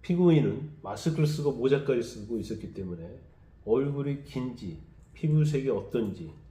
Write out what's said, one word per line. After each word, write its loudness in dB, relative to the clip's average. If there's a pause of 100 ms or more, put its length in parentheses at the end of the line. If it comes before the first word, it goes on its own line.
피고인은 4
마스크를 0
쓰고 0
모자까지 2
쓰고 -6
있었기 -8
때문에 -10 (460)
얼굴이 0
긴지, -8 (340)
피부색이 2
어떤지 -2 (200)